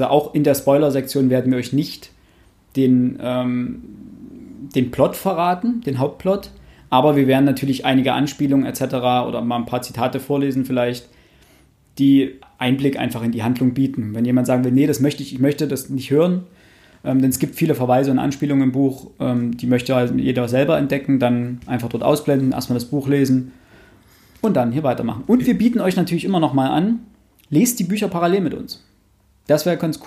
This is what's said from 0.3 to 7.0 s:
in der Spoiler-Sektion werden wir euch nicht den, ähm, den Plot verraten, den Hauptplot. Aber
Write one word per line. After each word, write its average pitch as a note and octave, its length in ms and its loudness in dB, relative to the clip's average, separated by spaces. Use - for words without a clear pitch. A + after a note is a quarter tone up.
in D3 100 2
der C#3+ 100 4
Spoiler-Sektion C#3 720 2
werden B2+ 240 2
wir B2+ 60 0
euch B2 160 -6
nicht - 360 -4
den, B2+ 440 2
ähm, B2 640 -4
den B2 160 0
Plot D3+ 260 0
verraten, F3+ 680 -2
den C3 160 -4
Hauptplot. F#3 520 -4
Aber C#3+ 280 4